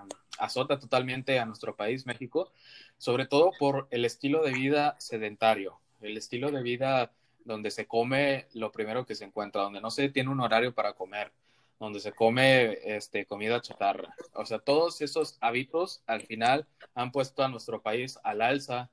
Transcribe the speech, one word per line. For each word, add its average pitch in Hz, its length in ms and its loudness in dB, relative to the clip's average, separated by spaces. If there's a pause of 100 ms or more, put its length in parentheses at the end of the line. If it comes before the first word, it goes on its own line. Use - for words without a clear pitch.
(400)
azota 131 400 -2
totalmente 127 600 0
a 113 60 0
nuestro 110 300 -8
país, 127 320 -4
México, 127 440 -4 (460)
sobre 127 300 0
todo 160 320 6
por 135 320 2
el 120 140 0
estilo 143 360 0
de 143 120 2
vida 147 440 2
sedentario, 107 840 0 (220)
el 107 160 -8
estilo 127 320 -4
de 139 140 -2
vida 123 480 0 (340)
donde 107 240 -6
se 110 160 -6
come 135 680 2
lo 110 180 -4
primero 113 340 -4
que 110 100 -8
se 104 100 -12
encuentra, 101 360 -4
donde 101 200 -4
no 110 100 -6
se 139 180 0
tiene 135 220 -2
un 135 80 -2
horario 120 340 2
para 104 200 -2
comer, 101 380 -10 (480)
donde 104 200 -8
se 104 140 -8
come, 120 720 6
este, 104 420 -6
comida 110 360 -2
chatarra. 95 540 -2 (180)
O 107 120 -8
sea, 110 140 -4
todos 160 420 2
esos 151 400 -2
hábitos 131 680 -2
al 113 140 -2
final 120 440 0 (300)
han 123 160 -2
puesto 135 320 0
a 131 60 0
nuestro 113 320 -8
país 123 420 -4
al 107 180 -2
alza 123 520 0